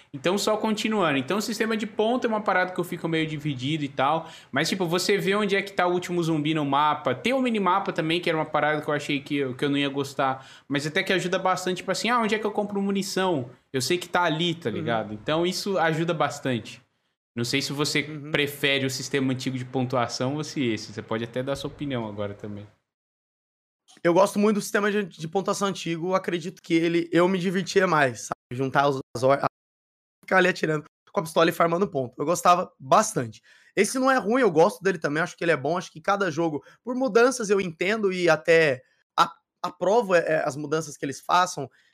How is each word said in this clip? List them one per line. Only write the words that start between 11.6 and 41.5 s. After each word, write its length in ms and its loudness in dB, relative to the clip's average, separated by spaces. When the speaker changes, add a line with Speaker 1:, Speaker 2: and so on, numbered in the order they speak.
Speaker 1:
tipo 140 -6
assim, 180 -2
ah, 100 2
onde 160 0
é 40 0
que 60 -2
eu 60 -2
compro 280 -4
munição? 720 0
Eu 100 -2
sei 160 0
que 100 -10
tá 160 0
ali, 300 2
tá 160 -6
Speaker 2:
Uhum. 60 -2
Speaker 1:
ligado? 400 -2
Então, 320 -2
isso 320 -2
ajuda 340 0
bastante. 680 -2
Não 80 -2
sei 200 -2
se 100 -4
você 300 0
Speaker 2:
Uhum. 260 -12
Speaker 1:
prefere 560 0
o 60 -2
sistema 420 -2
antigo 240 -4
de 80 -8
pontuação 720 -2
ou 80 -6
se 200 -6
esse. 300 -4
Você 80 -10
pode 220 -6
até 180 -6
dar 140 -6
sua 160 -8
opinião 360 -6
agora 280 -8
também. 320 -14
Speaker 2:
Eu 100 4
gosto 240 4
muito 200 4
do 40 -2
sistema 300 0
de, 140 0
de 220 -10
pontuação 400 -2
antigo. 460 -4
Acredito 480 -4
que 140 0
ele, 360 2
eu 160 6
me 120 0
divertia 480 2
mais, 400 2
sabe? 280 -10
Juntar 320 2
os, 120 0
as 60 0
or-, 200 6
a-, 40 2
ficar 140 2
ali 100 6
atirando 360 -2
com 80 -4
a 40 0
pistola 260 4
e 40 2
farmando 360 2
ponto. 300 -4
Eu 60 -4
gostava 540 4
bastante. 600 0
Esse 220 2
não 140 4
é 60 4
ruim, 240 2
eu 100 4
gosto 320 4
dele 160 0
também, 220 -2
acho 140 -4
que 80 -10
ele 80 4
é 60 2
bom. 200 -2
Acho 140 -8
que 80 -20
cada 300 0
jogo, 340 -2
por 120 -8
mudanças, 540 2
eu 100 2
entendo 540 0
e 160 2
até 540 4
a-, 160 2
aprovo, 540 2
é, 300 2
as 100 -4
mudanças 420 -4
que 80 -10
eles 140 -8
façam. 480 0